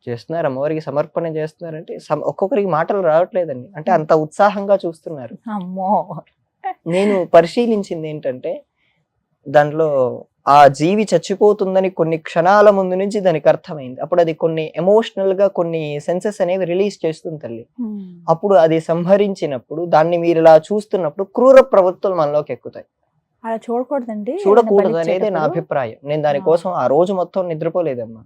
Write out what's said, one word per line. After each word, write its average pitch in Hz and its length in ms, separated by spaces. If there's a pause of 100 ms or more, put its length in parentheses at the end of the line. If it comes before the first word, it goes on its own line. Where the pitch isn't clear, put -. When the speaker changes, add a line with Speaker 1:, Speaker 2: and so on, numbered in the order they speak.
Speaker 1:
"చేస్తున్నారు, 160 380
అమ్మవారికి 147 340
సమర్పణ 156 460
చేస్తున్నారంటే," 156 720
సం-, 151 240
ఒక్కొక్కరికి 196 460
మాటలు 170 320
రావట్లేదండి. 165 760
అంటే 156 140
Speaker 2:
Hmm. 170 100
Speaker 1:
అంత 156 120
ఉత్సాహంగా 196 760
చూస్తున్నారు. 165 640
Speaker 2:
అమ్మో. 185 720 (680)
Speaker 1:
నేను 185 400
పరిశీలించింది 175 840
ఏంటంటే, 151 560 (840)
దాంట్లో 147 760 (240)
ఆ 143 180
జీవి 170 400 (100)
చచ్చిపోతుందని 190 760
కొన్ని 165 280
క్షణాల 190 520
ముందు 190 240
నుంచి 202 260
దానికి 170 280
అర్థమైంది. 151 520
అప్పుడు 170 200
అది 165 140
కొన్ని 160 420
ఎమోషనల్ 196 560
గా 196 160
కొన్ని 160 520
సెన్సెస్ 180 400
అనేవి 185 240
రిలీజ్ 185 420
చేస్తుంది 160 320
తల్లి. 117 280 (160)
Speaker 2:
Hmm. 214 180 (280)
Speaker 1:
అప్పుడు 190 260
అది 165 260
సంహరించినప్పుడు 170 1040
దాన్ని 170 320
మీరు 170 220
ఇలా 160 180
చూస్తున్నప్పుడు 196 680
క్రూర 262 360
ప్రవృత్తులు 190 540
మనలోకి 147 380
ఎక్కుతాయి. - 340 (580)
Speaker 2:
అలా 226 120
చూడకూడదండి. 240 840 (100)
Speaker 1:
చూడకూడదు 220 260
Speaker 2:
ఏదైనా 185 240
Speaker 1:
అనేది 170 220
నా 214 60
Speaker 2:
బలి - 20
ఇచ్చేటప్పుడు? 170 300
Speaker 1:
అభిప్రాయం. 139 460
నేను 147 180
Speaker 2:
ఆ. - 20
Speaker 1:
దానికోసం 160 460
ఆ 151 160
రోజు 165 260
మొత్తం 180 360
నిద్రపోలేదమ్మా. 156 760